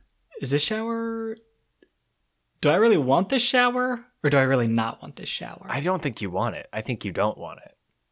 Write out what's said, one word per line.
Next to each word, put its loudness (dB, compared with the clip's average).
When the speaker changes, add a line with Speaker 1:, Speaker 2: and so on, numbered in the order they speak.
Speaker 1:
is -4
this 2
shower, -4
do 2
I 4
really 6
want 2
this 2
shower 0
or 4
do 4
I 6
really 4
not 0
want -16
this -12
shower? -10
Speaker 2:
I -2
don't -2
think -4
you -4
want -2
it. -10
I -6
think -6
you -4
don't 0
want -12
it. -20